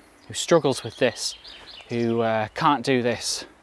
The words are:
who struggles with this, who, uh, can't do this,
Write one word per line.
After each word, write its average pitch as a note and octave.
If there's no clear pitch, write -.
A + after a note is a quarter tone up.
who A#2
struggles D3+
with -
this, -
who, A#2
uh, A2
can't D3
do C3+
this, -